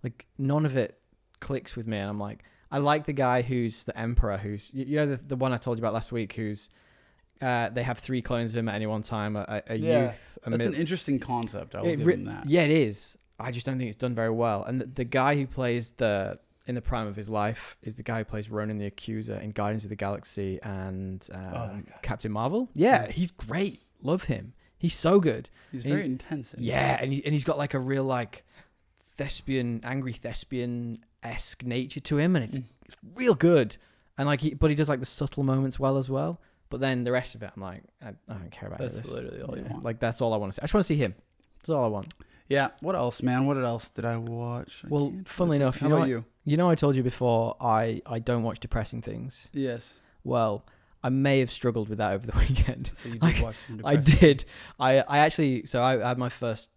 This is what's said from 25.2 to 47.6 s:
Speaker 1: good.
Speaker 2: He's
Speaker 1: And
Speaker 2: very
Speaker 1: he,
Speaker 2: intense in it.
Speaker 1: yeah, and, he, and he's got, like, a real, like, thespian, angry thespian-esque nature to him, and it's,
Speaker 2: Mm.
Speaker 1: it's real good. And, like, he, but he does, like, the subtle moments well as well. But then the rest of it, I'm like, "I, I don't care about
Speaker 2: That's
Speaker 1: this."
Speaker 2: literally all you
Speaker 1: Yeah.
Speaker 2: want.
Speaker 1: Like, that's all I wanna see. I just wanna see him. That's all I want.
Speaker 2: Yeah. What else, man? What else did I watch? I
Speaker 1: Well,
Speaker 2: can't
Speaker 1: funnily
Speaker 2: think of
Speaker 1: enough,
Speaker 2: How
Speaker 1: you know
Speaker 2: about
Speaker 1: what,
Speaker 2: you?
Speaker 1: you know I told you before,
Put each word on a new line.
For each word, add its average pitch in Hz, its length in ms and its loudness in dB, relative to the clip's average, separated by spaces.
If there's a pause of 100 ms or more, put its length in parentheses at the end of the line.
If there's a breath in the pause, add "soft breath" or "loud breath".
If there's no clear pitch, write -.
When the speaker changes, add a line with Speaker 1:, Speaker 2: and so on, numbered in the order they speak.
Speaker 1:
good. 135 300 0 (200 soft breath)
Speaker 2:
He's 123 140 -10
Speaker 1:
And 131 80 -2
Speaker 2:
very 175 100 0
Speaker 1:
he, 147 80 -4
Speaker 2:
intense 131 420 -8
in - 80 -12
it. 117 60 -4
Speaker 1:
yeah, 135 340 2
and, 135 120 -2
he, 139 120 -2
and 147 80 0
he's 143 120 2
got, 147 140 0
like, 143 160 -2
a 139 40 0
real, 135 260 0
like, 127 400 -4 (600 soft breath)
thespian, 127 800 -4
angry 127 280 -4
thespian-esque 120 1500 -8
nature 127 360 -4
to 147 180 0
him, 175 180 4
and 127 80 2
it's, 120 140 -6
Speaker 2:
Mm. 127 60 -6 (200)
Speaker 1:
it's - 120 -20 (180)
real 240 200 4
good. 147 420 6 (420 soft breath)
And, 135 80 0
like, 143 140 2
he, 151 140 0
but 156 160 4
he 147 60 2
does, 147 120 2
like, 135 120 0
the 127 60 -6
subtle - 360 -4
moments 135 360 2
well 135 200 2
as 131 100 -2
well. 147 320 -2 (280 soft breath)
But 123 120 -6
then 131 240 0
the 120 80 0
rest 123 220 -2
of 110 80 -12
it, 101 120 -12
I'm 95 80 -12
like, 95 220 -12 (180)
"I, 127 60 -12
I 104 40 -14 (220)
don't 90 160 -12
care - 180 -12
about - 120 -10
Speaker 2:
That's 127 160 -6
Speaker 1:
this." 117 140 -10
Speaker 2:
literally 123 320 -10
all - 140 -8
you 127 80 -10
Speaker 1:
Yeah. 123 80 -8
Speaker 2:
want. - 120 -10
Speaker 1:
Like, 117 160 -4
that's 113 200 -2
all 117 140 2
I - 20 0
wanna 101 160 -4
see. - 80 -10
I - 40 -10
just - 100 -2
wanna 208 100 6
see 156 120 0
him. 113 180 0 (440)
That's - 120 -8
all 143 140 2
I 117 40 2
want. 101 240 -4 (360 soft breath)
Speaker 2:
Yeah. 139 200 2 (120)
What 185 140 -2
else, 123 280 -2
man? 127 240 2
What 143 120 2
else 117 320 -2
did - 140 -8
I 117 120 0
watch? 117 680 -8
I - 40 -14
Speaker 1:
Well, 143 220 2
Speaker 2:
can't 185 180 -10
Speaker 1:
funnily 165 300 2
Speaker 2:
think 143 40 4
of 131 120 4
Speaker 1:
enough, - 60 -8
Speaker 2:
How 139 60 0
Speaker 1:
you 151 40 6
know 156 60 8
Speaker 2:
about 139 60 6
Speaker 1:
what, 131 80 2
Speaker 2:
you? 113 140 -2 (200)
Speaker 1:
you 147 120 2
know 175 140 6
I 165 60 8
told 143 200 4
you 131 60 2
before, 117 580 2